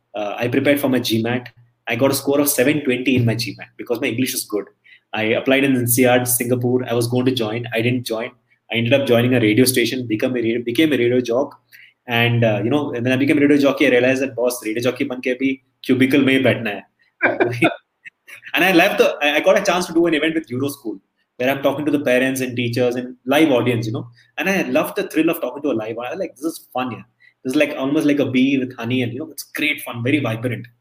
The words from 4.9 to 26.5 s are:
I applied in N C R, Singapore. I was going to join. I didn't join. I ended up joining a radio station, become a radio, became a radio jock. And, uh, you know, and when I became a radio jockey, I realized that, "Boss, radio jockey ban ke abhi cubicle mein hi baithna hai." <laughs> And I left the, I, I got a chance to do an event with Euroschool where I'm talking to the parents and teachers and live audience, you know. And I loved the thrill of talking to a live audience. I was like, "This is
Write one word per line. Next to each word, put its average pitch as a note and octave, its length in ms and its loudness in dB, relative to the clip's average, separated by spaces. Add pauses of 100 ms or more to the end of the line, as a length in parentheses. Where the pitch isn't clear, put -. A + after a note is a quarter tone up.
I G#2+ 100 -4 (180)
applied C3+ 220 0
in C3+ 120 2
N A#2+ 120 -2
C A#2+ 180 2
R, B2 200 4
Singapore. B2 640 -2
I A#2 40 -4
was A#2 140 0
going B2 180 0
to B2+ 80 2
join. A#2 400 -4
I A2+ 80 -2
didn't B2 240 -2
join. A2+ 240 -6 (420)
I A2 40 -4
ended A#2 180 0
up C3+ 140 4
joining A#2+ 280 4
a A#2+ 40 4
radio G#2+ 260 4
station, B2 420 0
become A2 240 -2
a B2 100 -4
radio, A#2 220 -2
became C#3+ 300 0
a B2 40 2
radio A#2+ 220 2
jock. A#2+ 400 -2 (480)
And, A#2 360 2
uh, G#2 200 2
you A#2 60 0
know, C#3+ 240 0
and A#2 100 -4
when B2+ 100 0
I B2+ 40 0
became D3 200 2
a C#3+ 40 2
radio C#3+ 160 6
jockey, C3+ 300 2
I - 20 4
realized B2+ 320 4
that, B2 140 -6
"Boss, B2 300 -2
radio A2 240 -4
jockey B2 220 -2
ban B2+ 100 -10
ke B2+ 160 -2
abhi C3+ 140 0 (380)
cubicle C3 400 4
mein C3 140 2
hi A#2+ 100 4
baithna G#2+ 220 -6
hai." - 1000 -2
<laughs> - 60 -18 (720)
And D#3 100 2
I F#3 80 4
left F#3 280 4
the, G#3+ 220 2
I, D3 160 2
I - 20 0
got F#3+ 200 4
a F#3+ 40 -2
chance F3+ 240 0
to E3+ 60 -8
do E3+ 120 4
an E3 80 0
event D#3 220 0
with D#3+ 120 -6
Euroschool B2 520 -6 (380)
where B2+ 120 0
I'm C#3 140 -2
talking D3 220 0
to D3 60 0
the C#3+ 80 2
parents C3 420 2
and B2 140 -6
teachers B2 400 0
and B2 200 -8 (100)
live D3 260 4
audience, A#2 360 2
you A2+ 40 -6
know. - 160 -8 (300)
And D#3+ 120 -2
I F#3+ 140 0
loved C3 320 -2
the G3+ 120 -4
thrill D#3+ 220 0
of D#3+ 120 -2
talking C#3+ 220 -6
to D3 80 0
a - 20 0
live A2 240 -6
audience. A#2+ 140 -8
I E3 40 -10
was F#3+ 40 -8
like, F3+ 160 -8
"This D3 100 -8
is - 280 -10